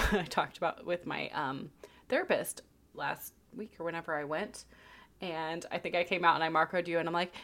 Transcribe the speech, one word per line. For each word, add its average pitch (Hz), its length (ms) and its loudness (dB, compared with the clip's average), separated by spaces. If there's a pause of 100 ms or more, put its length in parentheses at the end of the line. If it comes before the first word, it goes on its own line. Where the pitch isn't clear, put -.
<laughs> - 80 2
I 196 120 4
talked - 340 0
about - 260 -2
with 175 220 -2
my, 147 240 -4
um, 139 400 -4 (380)
therapist - 540 0 (320)
last 147 380 -6 (240)
week 214 220 -10
or 165 60 -6
whenever 165 300 -4
I 147 100 -2
went. 160 400 -4 (560)
And 165 500 -4
I - 80 -2
think 175 160 -4
I 175 100 4
came 175 200 2
out 165 160 8
and - 40 4
I 160 40 4
macroed 165 400 4
you 170 100 2
and 160 80 2
I'm 165 60 0
like, 175 300 0